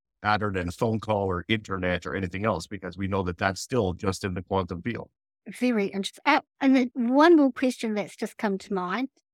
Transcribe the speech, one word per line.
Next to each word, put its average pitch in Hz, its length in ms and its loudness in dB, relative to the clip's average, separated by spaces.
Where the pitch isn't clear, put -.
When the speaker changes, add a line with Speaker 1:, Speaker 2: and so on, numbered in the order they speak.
Speaker 1:
rather 104 280 2
than 90 180 -2
a 87 40 -6
phone 113 280 0
call 101 280 0
or 87 200 -4
internet 95 560 -2
or 73 100 -6
anything 95 300 -4
else, 95 220 -2
because 92 320 -12
we 98 100 -4
know 98 140 -2
that 87 160 -4
that's 95 220 -2
still 101 340 0
just 95 280 -4
in 95 120 -4
the 90 80 -6
quantum 92 400 -4
field. 117 260 -8
Speaker 2:
Very 220 380 0
interesting. - 400 -6
Uh, 285 140 4
and 269 160 6
then 247 180 2
one 277 420 6
more 277 160 6
question 240 420 -2
that's 190 220 -6
just - 200 -8
come 196 220 -2
to - 140 -8
mind 190 360 -4